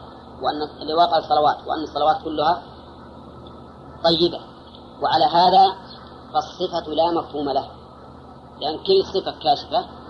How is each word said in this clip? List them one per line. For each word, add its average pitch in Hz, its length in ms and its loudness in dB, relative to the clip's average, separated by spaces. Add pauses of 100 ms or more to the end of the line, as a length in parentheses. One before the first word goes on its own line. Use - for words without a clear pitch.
(420)
وأن 147 460 -6
لواقع 165 300 4
الصلوات، 151 380 4 (100)
وأن 143 160 -2
الصلوات 147 420 0
كلها 156 380 0 (1400)
طيبة، 165 360 2 (600)
وعلى 147 220 4
هذا 180 500 6 (580)
فالصفة 160 640 -4
لا 165 160 2
مفهوم 147 400 -2
لها، - 200 -2 (880)
لأن 151 180 -4
كل 190 260 4
صفة - 260 -4
كاشفة 151 540 0 (240)